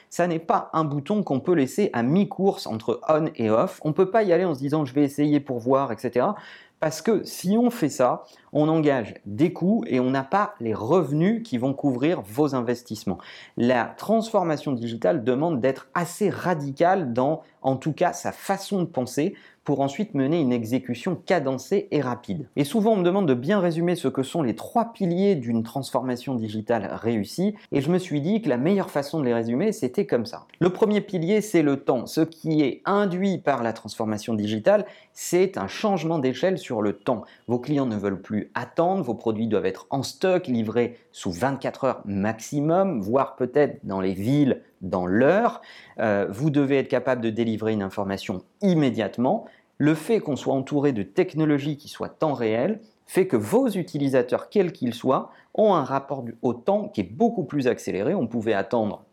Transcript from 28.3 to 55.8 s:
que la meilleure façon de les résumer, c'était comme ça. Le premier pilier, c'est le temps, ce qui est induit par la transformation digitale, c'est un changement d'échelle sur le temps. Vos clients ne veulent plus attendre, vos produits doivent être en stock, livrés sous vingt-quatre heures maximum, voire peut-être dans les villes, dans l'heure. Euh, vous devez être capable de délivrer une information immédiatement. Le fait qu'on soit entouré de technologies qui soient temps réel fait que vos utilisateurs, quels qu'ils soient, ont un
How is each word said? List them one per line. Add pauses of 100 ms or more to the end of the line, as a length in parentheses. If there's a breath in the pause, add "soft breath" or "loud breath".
que
la
meilleure
façon
de
les
résumer,
c'était
comme
ça. (120)
Le
premier
pilier,
c'est
le
temps,
ce
qui
est
induit
par
la
transformation
digitale, (300 loud breath)
c'est
un
changement
d'échelle
sur
le
temps. (240 loud breath)
Vos
clients
ne
veulent
plus
attendre,
vos
produits
doivent
être
en
stock,
livrés (120)
sous
vingt-quatre
heures
maximum,
voire
peut-être
dans
les
villes, (220 loud breath)
dans
l'heure. (360 loud breath)
Euh,
vous
devez
être
capable
de
délivrer
une
information (180)
immédiatement. (320 loud breath)
Le
fait
qu'on
soit
entouré
de
technologies
qui
soient
temps
réel (260 loud breath)
fait
que
vos
utilisateurs,
quels
qu'ils
soient, (240 loud breath)
ont
un